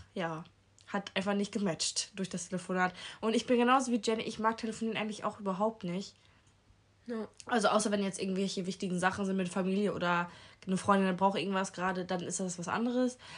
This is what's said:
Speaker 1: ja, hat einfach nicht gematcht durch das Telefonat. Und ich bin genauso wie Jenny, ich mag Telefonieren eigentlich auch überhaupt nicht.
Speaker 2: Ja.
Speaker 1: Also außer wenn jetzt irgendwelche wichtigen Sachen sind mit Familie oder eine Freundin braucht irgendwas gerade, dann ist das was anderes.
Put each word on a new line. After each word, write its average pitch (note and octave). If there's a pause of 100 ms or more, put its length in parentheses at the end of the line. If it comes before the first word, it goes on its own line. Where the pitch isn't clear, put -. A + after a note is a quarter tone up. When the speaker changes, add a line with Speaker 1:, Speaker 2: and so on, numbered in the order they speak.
(140)
Speaker 1:
ja, E3 (440)
hat -
einfach G3
nicht G3+
gematcht -
durch F#3+
das -
Telefonat. F#3 (280)
Und A3
ich A#3+
bin B3+
genauso B3
wie A#3
Jenny, A3+
ich -
mag A3+
Telefonieren A3
eigentlich G#3+
auch G#3+
überhaupt G#3
nicht. F3+ (960)
Speaker 2:
Ja. A3 (200)
Speaker 1:
Also G#3+
außer G#3+
wenn G3+
jetzt F#3+
irgendwelche F#3+
wichtigen F#3
Sachen F#3+
sind F#3+
mit F#3
Familie F#3+
oder F3 (360)
eine F#3
Freundin F#3+
braucht F#3+
irgendwas F#3+
gerade, F3+
dann F3+
ist -
das F#3
was F3
anderes. B3 (200)